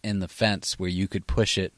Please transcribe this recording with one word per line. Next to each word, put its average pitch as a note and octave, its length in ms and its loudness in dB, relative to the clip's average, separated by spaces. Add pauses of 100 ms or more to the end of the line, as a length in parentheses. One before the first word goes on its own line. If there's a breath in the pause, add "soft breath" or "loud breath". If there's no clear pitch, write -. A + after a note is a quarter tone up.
in G#2 160 0
the F2+ 100 -2
fence - 500 0
where F#2 100 -2
you F#2 200 0
could - 180 -4
push - 300 2
it, F#2 200 -2